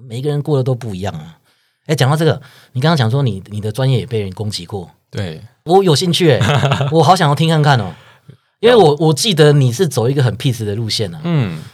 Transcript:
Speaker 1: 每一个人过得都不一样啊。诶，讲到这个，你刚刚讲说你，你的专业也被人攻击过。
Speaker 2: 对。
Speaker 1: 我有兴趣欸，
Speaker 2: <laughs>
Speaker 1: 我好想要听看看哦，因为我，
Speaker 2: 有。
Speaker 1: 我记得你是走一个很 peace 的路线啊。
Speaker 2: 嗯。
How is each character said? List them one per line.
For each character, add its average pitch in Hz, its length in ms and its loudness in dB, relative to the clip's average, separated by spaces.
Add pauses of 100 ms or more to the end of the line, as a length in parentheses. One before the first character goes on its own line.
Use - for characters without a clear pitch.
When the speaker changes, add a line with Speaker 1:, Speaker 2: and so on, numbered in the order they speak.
Speaker 1:
每 110 100 -12
一 131 40 -10
个 147 60 -6
人 147 120 -4
过 147 160 -2
得 131 60 0
都 127 120 -2
不 113 200 -8
一 90 60 -8
样 95 140 -6
啊。 80 220 -16 (500)
诶， 156 100 -2
讲 127 120 2
到 151 80 0
这 165 80 -2
个， 156 160 0 (320)
你 127 80 -6
刚 147 100 0
刚 170 60 2
讲 117 140 0
说 139 140 -2
你， 95 220 -4
你 104 140 -10
的 104 120 -6
专 135 180 -2
业 127 80 0
也 87 80 -6
被 113 140 -6
人 98 120 -8
攻 101 160 -8
击 90 160 -8
过。 87 240 -12 (220)
Speaker 2:
对。 85 300 -10 (240)
Speaker 1:
我 190 200 4
有 170 100 2
兴 175 180 0
趣 170 180 2
欸， 113 100 4 (260)
Speaker 2:
<laughs> 139 240 -2
Speaker 1:
我 160 120 4
好 165 120 4
想 170 140 2
要 143 60 2
听 160 140 0
看 160 140 2
看 143 160 4
哦， 92 160 -4 (680)
因 220 80 2
为 247 60 6
我， 196 140 6
Speaker 2:
有。 143 80 2
Speaker 1:
我 160 180 2
记 214 200 -2
得 147 180 6
你 135 180 4
是 117 160 0
走 123 220 -2
一 139 60 -2
个 139 80 0
很 113 160 0
peace 113 260 -4
的 104 100 -4
路 113 140 -6
线 98 260 -4
啊。 82 80 -14
Speaker 2:
嗯。 120 400 -2 (120)